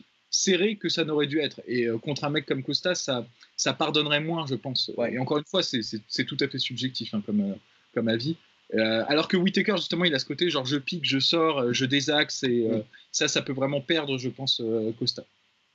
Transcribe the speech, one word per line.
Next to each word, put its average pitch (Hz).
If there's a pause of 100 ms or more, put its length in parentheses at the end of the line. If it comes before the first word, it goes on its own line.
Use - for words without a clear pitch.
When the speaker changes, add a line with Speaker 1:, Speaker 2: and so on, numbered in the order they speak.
(300)
Speaker 1:
serré 190
que 175
ça 160
n'aurait 151
dû 147
être. -
Et, 120
euh, 113
contre 143
un 147
mec 147
comme 135
Costa, 170
ça, 123 (300)
ça -
pardonnerait 147
moins, 160
je 135
pense. 127
Speaker 2:
Ouais. 117
Speaker 1:
Et 123
encore 131
une 151
fois, 185
c'est, 123
c'est, 110
c'est 131
tout 143
à 139
fait 135
subjectif, 127
hein, 107
comme, 104
euh, 98 (400)
comme 113
avis. 120 (380)
Euh, 110
alors 156
que 190
Whittaker, 185
justement, 170
il 165
a 131
ce -
côté, 170
genre, 143
je 135
pique, 147
je 135
sors, 160
euh, 123
je 120
désaxe, 147
et, 120
euh, 110
Speaker 2:
Mm. 107 (280)
Speaker 1:
ça, 151
ça 147
peut 143
vraiment 135
perdre, 143
je 127
pense, 135
euh, 113
Costa. - (520)